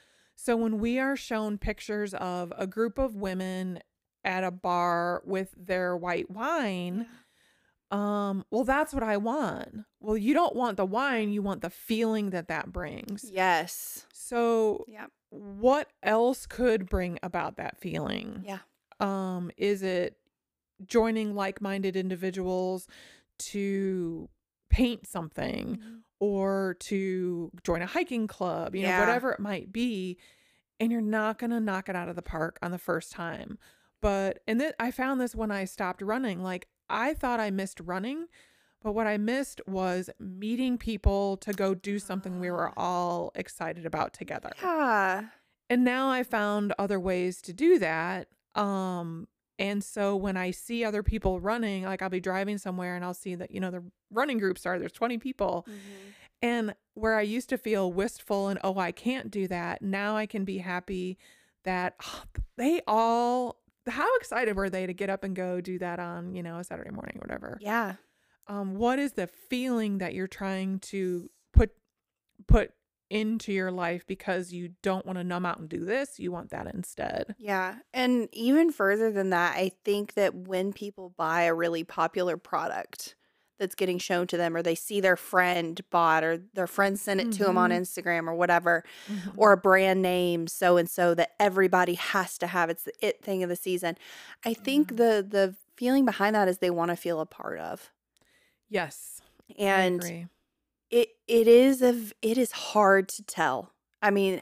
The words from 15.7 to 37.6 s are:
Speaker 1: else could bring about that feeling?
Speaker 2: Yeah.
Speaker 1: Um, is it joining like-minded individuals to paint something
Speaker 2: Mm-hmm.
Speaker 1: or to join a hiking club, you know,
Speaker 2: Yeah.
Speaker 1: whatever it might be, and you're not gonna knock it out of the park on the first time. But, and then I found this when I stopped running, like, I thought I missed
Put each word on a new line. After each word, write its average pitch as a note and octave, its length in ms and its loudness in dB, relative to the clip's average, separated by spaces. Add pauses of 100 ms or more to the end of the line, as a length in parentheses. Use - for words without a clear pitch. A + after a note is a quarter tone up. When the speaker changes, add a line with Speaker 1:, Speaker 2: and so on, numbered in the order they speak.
Speaker 1:
else A#3 420 2
could A3+ 440 0
bring F3+ 340 -2
about E3+ 360 -4
that - 200 -10
feeling? D#3+ 680 -6
Speaker 2:
Yeah. G3 140 -10 (400)
Speaker 1:
Um, F#3+ 580 -4
is G3 280 0
it F3+ 340 -2 (640)
joining A3 520 0
like-minded G3 600 -2
individuals F#3 920 -2 (500)
to F#3+ 880 -4 (400)
paint A#3+ 380 4
something - 720 -6
Speaker 2:
Mm-hmm. A3+ 180 -18 (220)
Speaker 1:
or G3 600 0
to F#3 720 -2 (120)
join E3+ 200 0
a F#3 40 -6
hiking B3 400 -2
club, E3+ 480 -4
you F#3+ 80 -2
know, F3+ 60 0
Speaker 2:
Yeah. F3+ 120 2
Speaker 1:
whatever A#3+ 320 2
it - 80 -6
might G3 320 -6
be, G3+ 460 -4 (600)
and A3+ 100 0
you're A#3 100 0
not G#3+ 380 0
gonna A#3 220 -2
knock G3 280 -2
it F#3+ 80 -4
out F3 120 -6
of E3+ 80 -8
the F3 40 -10
park E3 400 -4
on F3 120 -4
the F3+ 60 -6
first E3+ 340 -4
time. - 460 -8 (440)
But, G3 440 0
and A#3 140 0
then D4+ 180 -2
I A#3+ 120 -2
found C4 300 -2
this B3 160 -4
when A3 160 -4
I G3 120 -4
stopped F#3+ 380 -6
running, G#3 400 -2
like, F#3 260 -6 (220)
I C4 240 0
thought B3 260 -2
I G#3+ 100 -2
missed F#3+ 300 -4